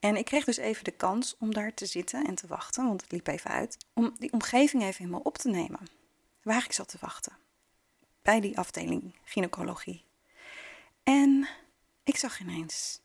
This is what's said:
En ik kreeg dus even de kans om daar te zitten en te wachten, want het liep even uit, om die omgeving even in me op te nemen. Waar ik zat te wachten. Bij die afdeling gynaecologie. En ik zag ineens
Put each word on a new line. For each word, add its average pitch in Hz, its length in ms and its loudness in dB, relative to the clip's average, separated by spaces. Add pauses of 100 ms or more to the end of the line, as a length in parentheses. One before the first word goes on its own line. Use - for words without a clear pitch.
En 208 160 4
ik 208 80 0
kreeg 294 200 2
dus 233 120 0
even - 280 -4
de 190 60 -2
kans 214 480 -2
om 220 160 -2
daar 214 200 -4
te - 120 -8
zitten 247 400 -4
en 190 80 -2
te 180 120 -8
wachten, - 400 -4
want 196 140 0
het - 120 -12
liep 175 140 -4
even - 240 -4
uit, - 260 -2 (160)
om 226 260 2
die - 140 -6
omgeving 254 500 6
even 190 220 -2
in 175 60 -6
me 175 120 -6
op - 160 -2
te - 100 0
nemen. 185 320 0 (640)
Waar 220 220 2
ik - 80 -8
zat - 160 -4
te - 120 -14
wachten. - 360 -10 (880)
Bij 220 180 6
die 202 180 -2
afdeling 175 560 -4 (100)
gynaecologie. 180 800 -6 (960)
En 277 460 8 (560)
ik 277 120 2
zag - 240 -4
ineens 165 640 -6